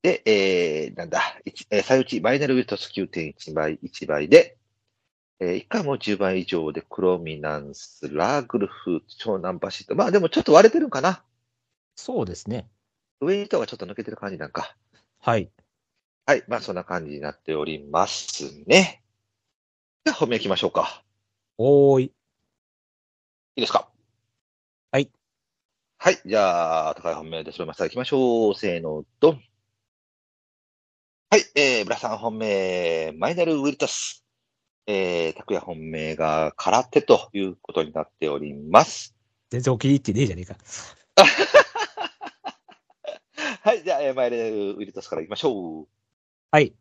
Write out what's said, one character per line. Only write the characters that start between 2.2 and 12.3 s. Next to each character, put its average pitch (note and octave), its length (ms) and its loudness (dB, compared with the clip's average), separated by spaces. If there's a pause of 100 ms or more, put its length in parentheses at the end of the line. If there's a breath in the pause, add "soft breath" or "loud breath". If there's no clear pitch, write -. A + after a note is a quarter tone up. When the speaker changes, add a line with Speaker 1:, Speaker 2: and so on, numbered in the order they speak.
Speaker 1:
マ A2+ 140 2
イ C#3 40 0
ネ C#3+ 100 -2
ル C3 60 2
ウ B2+ 40 4
ィ - 20 2
ル B2 60 -4
ト G2+ 100 -6
ス - 120 -12
九 F#2+ 200 -6
点 D#2+ 220 -8
一 - 240 -16
倍、 D#2 260 -2
一 - 240 -14
倍 D2+ 240 -4
で、 - 300 8 (840)
え F2+ 120 -2
ー、 - 20 -2
一 - 100 -6
回 G#3+ 200 -4
も C#3 120 0
十 G#2 220 -2
番 F#2+ 180 0
以 F2+ 80 -2
上 D#2+ 280 -2
で D2+ 100 -8
ク - 180 -12
ロ F2+ 180 2
ミ D#2 220 -10
ナ D2+ 160 -4
ン C#2+ 180 -12
ス、 - 380 -16
ラ A2+ 300 0
ー A#2 40 -12
グ A#2 120 -4
ル G2+ 80 -2
フ、 - 420 -6
湘 G2+ 300 -6
南 F2+ 200 -6
バ G2 120 -6
シ - 140 -14
ッ - 40 -20
ト。 - 60 -4
ま G3 100 0
あ - 60 0
で G3+ 80 2
も E3+ 100 0
ち - 80 -2
ょ D#4+ 60 2
っ - 20 -6
と - 80 4
割 G3 160 10
れ - 20 8
て E4 80 -2
る D#4 100 0
ん - 20 -8
か C3 100 -4
な。 F3+ 220 -2 (760)
Speaker 2:
そ A3 280 -6
う - 20 -6
で F2 80 -10